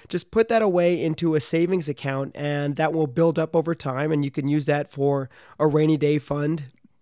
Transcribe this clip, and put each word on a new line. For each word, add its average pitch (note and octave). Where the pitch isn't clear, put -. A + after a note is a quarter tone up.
just -
put A3+
that A3+
away F3
into D#3+
a D#3
savings E3+
account, C3+
and C#3+
that D#3
will D#3+
build E3
up D#3+
over E3
time, C#3+
and D3
you C#3
can C#3
use D3
that D3
for C#3
a D3+
rainy D#3
day D3
fund. D3